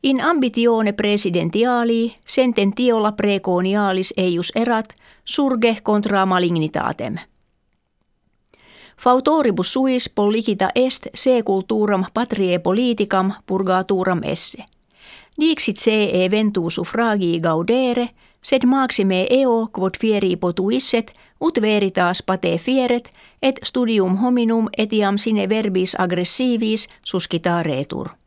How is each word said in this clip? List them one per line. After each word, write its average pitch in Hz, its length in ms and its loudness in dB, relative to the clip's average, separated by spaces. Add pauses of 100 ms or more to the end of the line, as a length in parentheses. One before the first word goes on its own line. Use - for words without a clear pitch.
In 269 180 0
ambitione 233 720 0
presidentiali 208 1200 0 (100)
sententiola 226 880 0
preconialis 190 1040 0
eius 175 380 0
erat 226 380 -2 (320)
surge 240 580 0
contra 202 420 0
malignitatem. 170 920 -2 (1800)
Fautoribus 254 760 2
suis 262 360 0
pollicita 208 680 0
est 254 380 -2
se 247 300 2
culturam 196 680 0
patriae 196 460 0
politicam 202 760 0 (120)
purgaturam 185 760 0
esse. - 420 -4 (760)
Dixit 302 360 0
se 214 320 2 (160)
eventu 196 440 0
suffragii 180 680 0
gaudere, 233 680 0 (320)
sed 254 240 2
maxime 220 640 2
eo 240 420 2
quod 185 280 -4
fieri 202 360 0
potuisset, 214 800 -2 (280)
ut 311 200 0
veritas 196 640 0
pate 180 340 -2
fieret, 247 520 0 (320)
et 269 220 0
studium 214 540 0
hominum 226 500 0 (100)
etiam 208 400 0
sine 202 320 0
verbis 196 500 0
aggressivis 214 880 0 (160)
suscitaretur. 165 1040 -4 (180)